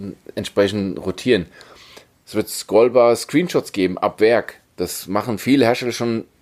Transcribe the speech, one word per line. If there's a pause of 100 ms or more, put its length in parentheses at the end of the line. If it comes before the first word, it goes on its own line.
(340)
entsprechend
rotieren. (800)
Es
wird
scrollbar
Screenshots
geben,
ab
Werk. (220)
Das
machen
viele
Hersteller
schon (180)